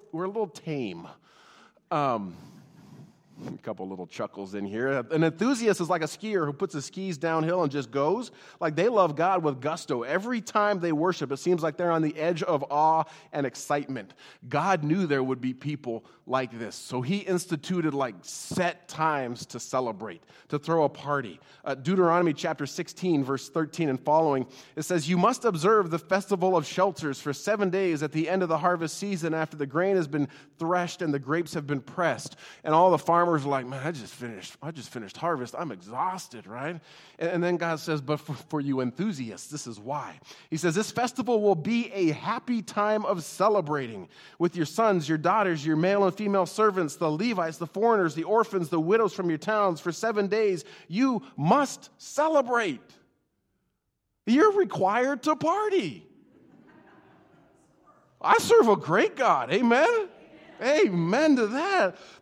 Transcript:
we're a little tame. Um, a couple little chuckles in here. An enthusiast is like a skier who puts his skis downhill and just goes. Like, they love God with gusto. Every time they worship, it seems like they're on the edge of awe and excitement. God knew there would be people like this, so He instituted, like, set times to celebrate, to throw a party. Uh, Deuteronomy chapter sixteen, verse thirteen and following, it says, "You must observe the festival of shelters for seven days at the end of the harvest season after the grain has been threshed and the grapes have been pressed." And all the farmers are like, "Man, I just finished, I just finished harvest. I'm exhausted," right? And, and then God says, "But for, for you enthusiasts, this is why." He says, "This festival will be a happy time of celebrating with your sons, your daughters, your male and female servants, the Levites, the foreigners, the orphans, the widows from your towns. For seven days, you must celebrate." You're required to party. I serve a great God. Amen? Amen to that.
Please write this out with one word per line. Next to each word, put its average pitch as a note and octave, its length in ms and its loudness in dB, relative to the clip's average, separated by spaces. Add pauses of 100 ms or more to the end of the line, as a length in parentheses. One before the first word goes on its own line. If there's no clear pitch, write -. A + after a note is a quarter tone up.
we're E3 140 -6
a F#3+ 40 -4
little G#3 200 -4
tame. A#2 580 -6 (840)
Um, A#2+ 420 -2 (1120)
a - 120 -12
couple F#2+ 280 -10
little F#2 200 -10
chuckles G2 480 -10
in G2+ 100 -6
here. A#2+ 460 -2
An D#3+ 120 2
enthusiast G#3 580 2
is E3 100 -2
like F3 100 0
a D#3 60 -2
skier G3 400 -2
who C#3+ 80 -4
puts F#3 180 -6
his C#3 140 -8
skis F#3 320 -8
downhill E3 440 0
and D3 80 0
just C3 200 -4
goes. D3+ 420 0 (280)
Like, D#3+ 140 -2
they F3 140 2
love F#3+ 260 4
God F3 300 2
with B2+ 160 -2
gusto. D3 420 -4
Every G3 380 -2
time G#3 400 0
they E3+ 100 -2
worship, D#3 400 -2
it C#3 60 -2
seems F3+ 260 0
like D#3+ 140 -2
they're F3 160 0
on E3 100 2
the D3+ 140 -2
edge D#3 260 -2
of D#3 280 0
awe D#3 340 4 (280)
and C#3+ 140 -2
excitement. B2+ 680 -6 (340)
God D#3+ 340 2
knew E3+ 240 2
there C#3 160 2
would C3 200 -2
be B2+ 100 -2
people B2+ 540 -8 (220)
like B2 300 -2
this, G#2+ 160 -10
so - 280 -6
He E3+ 160 0
instituted, F3 760 -2
like, C3 280 -2
set - 680 -4
times C#3 580 -2
to A#2+ 140 -12
celebrate, A2 640 -6 (240)
to D3 100 -4
throw D#3+ 240 0
a C#3+ 60 4
party. C3+ 500 -6 (260)
Uh, C#3 120 -4
Deuteronomy F3 560 4
chapter D#3 340 -4
sixteen, E3 560 -2
verse C3 260 -4
thirteen D#3+ 400 -2
and C3 120 -2
following, D3 440 4 (300)
it D#3 80 -8
says, D3+ 260 -2
"You F3+ 100 2
must A3+ 260 2
observe G3 460 2
the D#3+ 100 -2
festival F#3+ 560 0
of D3+ 100 2
shelters D#3+ 540 -2
for D3 120 -4
seven G3+ 380 0
days F3 320 0
at D3+ 80 -4
the D#3 180 -2
end F#3 140 0
of F3 60 0
the D#3+ 100 0
harvest E3 400 0
season E3+ 360 -4
after D#3+ 220 -4
the D3 100 -4
grain F3 280 0
has E3+ 140 0
been D3 180 -2 (320)
threshed F3 420 -2
and D#3 140 0
the C#3+ 60 -2
grapes D3+ 340 -4
have D3 140 -6
been C#3+ 120 -2
pressed." D3+ 540 -4 (300)
And D#3 100 2
all F3+ 160 6
the E3+ 80 6
farmers E3+ 480 2
are - 20 -2
like, C3+ 200 -2
"Man, C3+ 180 -8
I E3 60 -2
just B2+ 200 -12
finished, A2 480 -12
I D3 120 -10
just C3 180 -14
finished G#2+ 260 -12
harvest. D3 400 -4
I'm D3 140 -6
exhausted," A#2 800 -8
right? C#3 320 -8 (400)
And, E3+ 100 -2
and F3 140 0
then F3 120 2
God E3 220 -2
says, D#3 220 -4
"But D3 180 -2
for, - 160 -10
for - 260 -6
you C#3 200 0
enthusiasts, B2+ 680 -6
this C#3+ 200 -12
is A2 100 -12
why." A#2+ 400 -10 (320)
He D#3+ 60 -2
says, D#3+ 180 0
"This G#3 160 0
festival A#3 500 0
will G3+ 140 6
be G#3+ 380 0
a F#3+ 180 2
happy G#3+ 520 -4
time G#3+ 440 0
of F#3 160 0
celebrating D3 840 0 (320)
with E3+ 160 0
your E3 100 0
sons, F#3+ 420 2
your D#3+ 100 0
daughters, F3 460 0
your D#3 120 2
male G3 280 4
and F#3 120 2
female G3 300 2
servants, F#3+ 500 2
the E3 140 0
Levites, E3+ 480 -2
the E3+ 80 -6
foreigners, G3 480 2
the D#3+ 100 -4
orphans, G3 460 2
the E3+ 100 0
widows G3+ 320 2
from F#3 160 -4
your D#3+ 80 0
towns. G3 440 0
For F3 120 -4
seven G#3 360 -2
days, G3+ 360 0 (240)
you A#3+ 340 0 (140)
must G#3+ 600 2
celebrate." B3 840 0 (1400)
You're D#4 280 6
required B3 720 0
to D4+ 120 2
party. D#4+ 680 -2 (2250)
I - 180 6
serve A4 300 8
a G3+ 80 8
great E3+ 380 2
God. D3 380 2
Amen? C#4 560 4 (540)
Amen B3+ 760 4
to A3+ 120 2
that. D4+ 480 0 (260)